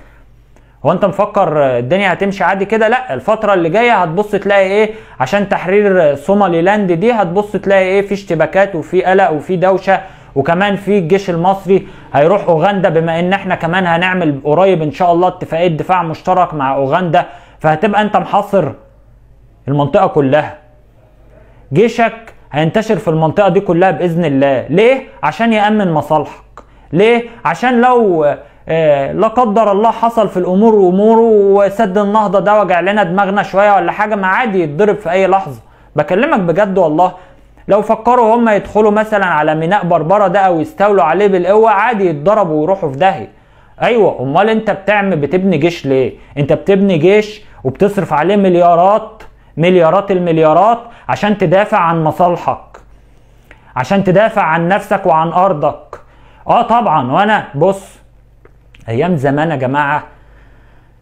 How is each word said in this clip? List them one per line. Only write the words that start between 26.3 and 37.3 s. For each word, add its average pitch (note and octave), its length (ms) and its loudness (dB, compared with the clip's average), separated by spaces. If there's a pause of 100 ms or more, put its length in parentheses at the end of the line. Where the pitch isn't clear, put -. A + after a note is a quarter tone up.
ليه؟ A#3 320 2 (200)
عشان A#3 360 0
لو، A3+ 440 2 (440)
آه، D3+ 420 0
لا E3+ 160 0
قدر A3 440 0
الله G#3+ 200 2
حصل A3+ 380 -2
في - 80 -8
الأمور F#3 380 2
وأموره G3+ 460 4
وسد G3+ 760 2
النهضة G3+ 420 0
ده G#3 220 2
وجع F3+ 180 0
لنا G3+ 240 0
دماغنا G3 400 -2
شوية G3+ 320 2
ولا F3 160 0
حاجة، G#3 240 -4
ما F#3+ 120 -4
عادي F#3+ 360 -2
يتضرب E3+ 320 -2
في - 160 -8
أي F#3+ 160 0
لحظة. E3 340 -2 (340)
بكلمك A#3 440 0
بجد F#3 380 0
والله. E3+ 340 2 (560)